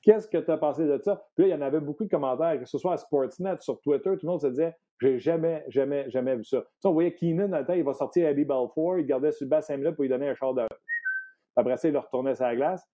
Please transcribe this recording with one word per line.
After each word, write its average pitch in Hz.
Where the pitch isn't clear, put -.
Qu'est-ce 214
que -
t'as 156
pensé 147
de 139
ça ? -
Puis 175
là, 196
il 170
y 143
en 139
avait 143
beaucoup 147
de 196
commentaires, 147
que 123
ce -
soit 180
à 160
Sportsnet, 156
sur 123
Twitter, 143
tout 151
le -
monde 175
se 147
disait, « 160
J'ai 127
jamais, 160
jamais, 135
jamais 127
vu 110
ça. » 127
Tu -
sais, 196
on 180
voyait 170
Keenan, 170
dans 175
le 135
temps, 170
il 175
va 135
sortir 156
Abby 143
Balfour, 143
il 151
gardait 139
sur 147
le 127
banc 151
cinq 143
minutes 151
pour 151
lui 131
donner 131
un 127
char 131
de. 127
Après 123
ça, 160
il 151
le 143
retournait 127
sur 127
la 120
glace. 156